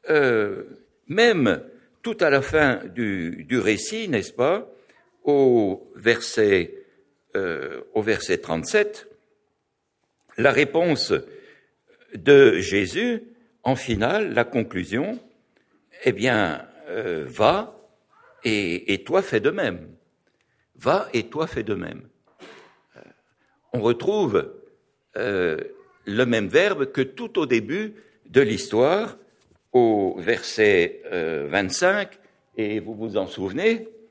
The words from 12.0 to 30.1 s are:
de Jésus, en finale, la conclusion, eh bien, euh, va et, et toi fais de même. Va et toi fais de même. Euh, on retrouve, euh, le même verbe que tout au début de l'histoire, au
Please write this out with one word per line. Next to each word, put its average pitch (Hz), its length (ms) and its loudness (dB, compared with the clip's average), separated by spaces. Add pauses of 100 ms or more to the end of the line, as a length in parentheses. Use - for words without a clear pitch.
de 120 440 8
Jésus, 101 640 -2 (400)
en 127 120 0
finale, 127 600 -2
la 117 100 2
conclusion, 120 720 -4 (880)
eh 131 80 2
bien, 107 560 0 (200)
euh, 87 380 -6
va 156 500 0 (680)
et, 101 480 -2
et 92 100 -2
toi 185 200 0
fais 120 180 -2
de 131 100 2
même. 117 380 -6 (880)
Va 170 380 -2
et 113 100 -2
toi 156 220 -6
fais 120 160 -8
de 107 120 -4
même. 85 280 -10 (920)
Euh, - 40 -20 (720)
on 120 80 -4
retrouve, 117 760 0 (640)
euh, 92 400 -2 (480)
le 113 220 0
même 110 220 0
verbe 151 440 2
que - 80 -4
tout 226 380 -4
au 156 80 0
début 131 480 -2 (320)
de 135 160 4
l'histoire, 135 760 0 (560)
au 107 460 2